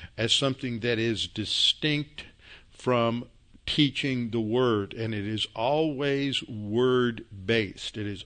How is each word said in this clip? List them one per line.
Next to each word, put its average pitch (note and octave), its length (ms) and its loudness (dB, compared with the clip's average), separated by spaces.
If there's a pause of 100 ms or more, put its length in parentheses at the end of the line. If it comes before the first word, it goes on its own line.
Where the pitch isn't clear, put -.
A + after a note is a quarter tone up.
(180)
as A2+ 160 2
something C3 460 0
that A#2 180 0
is A2 300 0
distinct - 1000 -2 (460)
from A#2+ 540 0 (400)
teaching C3 640 0
the A#2 100 -2
word, A2 540 2
and A2+ 220 -4
it G2+ 100 -4
is G#2+ 300 -4
always C#3 880 0
word-based. A2 1500 0
It G#2 80 -4
is G2+ 200 -8